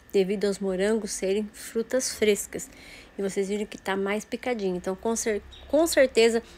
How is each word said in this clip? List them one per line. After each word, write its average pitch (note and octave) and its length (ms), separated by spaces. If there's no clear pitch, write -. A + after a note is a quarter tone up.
devido G3 340
aos G3 120
morangos G3+ 540
serem G3+ 420
frutas A3+ 580
frescas. - 560
E G3 60
vocês G3 260
viram G#3 200
que - 100
tá G3 180
mais G3 300
picadinho, G#3+ 500
então F#3+ 200
com A3+ 200
cer-, G#3+ 280
com D#4 180
certeza A#3 560